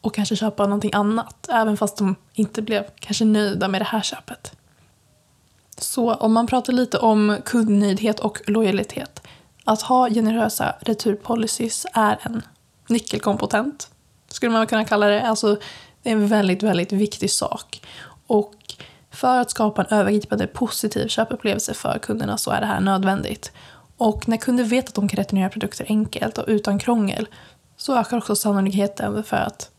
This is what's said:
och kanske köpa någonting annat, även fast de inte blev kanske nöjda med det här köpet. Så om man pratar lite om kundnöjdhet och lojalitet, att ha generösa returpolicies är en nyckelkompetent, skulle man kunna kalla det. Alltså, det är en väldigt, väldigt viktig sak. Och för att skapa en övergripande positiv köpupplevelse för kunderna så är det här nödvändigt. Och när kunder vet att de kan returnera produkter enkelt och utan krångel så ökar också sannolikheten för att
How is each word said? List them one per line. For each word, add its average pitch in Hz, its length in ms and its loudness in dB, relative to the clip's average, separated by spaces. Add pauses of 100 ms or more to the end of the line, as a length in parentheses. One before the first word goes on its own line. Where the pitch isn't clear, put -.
och 214 140 -4
kanske 208 220 0
köpa 208 280 0
någonting 202 300 0
annat, 208 580 -2
även 220 240 4
fast 208 200 -2
de 196 200 0 (160)
inte 214 300 -2
blev 214 220 -2 (160)
kanske - 240 -2
nöjda 208 440 2
med 196 120 0
det 208 40 0
här 220 160 -2
köpet. - 520 -10 (1300)
Så 233 360 0
om 220 180 2
man 226 140 4
pratar 254 260 0
lite 247 260 0
om 214 460 4
kundnöjdhet 208 760 2
och 214 260 -4
lojalitet, 202 760 0 (420)
att 220 180 2
ha 254 280 4
generösa 220 680 0
returpolicies 220 1120 -2
är 214 300 2
en 226 200 -6 (460)
nyckelkompetent, 214 1040 -2 (380)
skulle 240 240 -2
man 220 140 2
kunna 220 180 0
kalla 208 220 2
det. 208 160 4
Alltså, 214 340 2 (460)
det 240 80 -4
är 220 40 2
en 208 140 4
väldigt, 202 340 2
väldigt 175 300 0
viktig 208 380 0
sak. - 560 -6 (400)
Och 208 280 0 (560)
för 254 280 2
att 240 120 0
skapa 208 320 0
en 214 160 2
övergripande 208 480 2
positiv 214 600 -4
köpupplevelse 220 680 -2
för - 240 -4
kunderna 208 380 -4
så - 140 -4
är - 100 0
det 208 60 -2
här 196 140 -2
nödvändigt. 196 720 -2 (440)
Och 220 320 0
när 226 80 2
kunder 247 280 0
vet 254 240 0
att - 60 -18
de 202 140 0
kan 196 80 -2
returnera 196 320 0
produkter - 400 -6
enkelt 214 500 -2
och - 80 -4
utan 208 320 0
krångel 220 500 0 (480)
så 262 220 0
ökar 240 180 -2
också 214 200 -2
sannolikheten 202 880 0
för - 120 -2
att - 420 -4